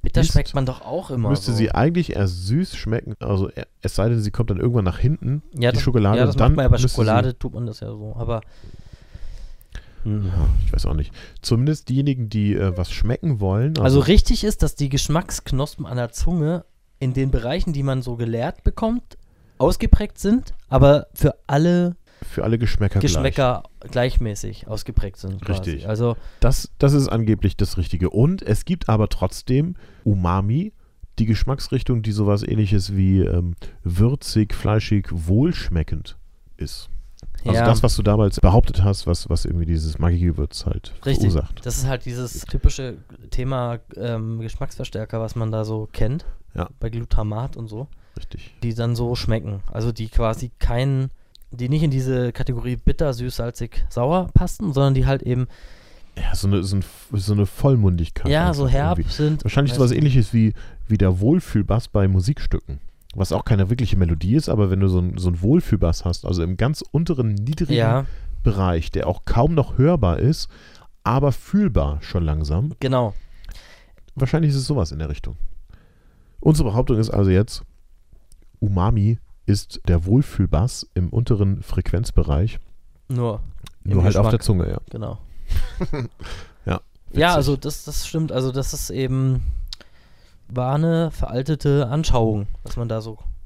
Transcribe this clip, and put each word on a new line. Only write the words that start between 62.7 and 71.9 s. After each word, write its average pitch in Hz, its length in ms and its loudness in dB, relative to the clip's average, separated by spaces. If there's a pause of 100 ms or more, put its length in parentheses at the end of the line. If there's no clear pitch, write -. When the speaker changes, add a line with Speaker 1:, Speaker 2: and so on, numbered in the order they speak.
Speaker 2:
Was 95 160 -2
auch 92 140 -2
keine 98 260 2
wirkliche 120 260 2
Melodie 87 380 2
ist, 151 140 0
aber 104 200 2
wenn 95 120 2
du 98 60 4
so 92 120 2
ein, 90 180 -2
so 90 120 0
ein 85 120 -2
Wohlfühlbass 104 640 2
hast, 87 200 -4
also 87 180 -2
im 90 140 -4
ganz 127 340 -2
unteren, 139 440 0
niedrigen 147 380 -4
Speaker 1:
Ja. 120 320 2 (380)
Speaker 2:
Bereich, 92 480 0
der - 160 -2
auch - 180 -4
kaum 156 300 2
noch - 240 0
hörbar 131 400 2
ist, 131 280 0 (560)
aber 135 280 2
fühlbar 92 720 0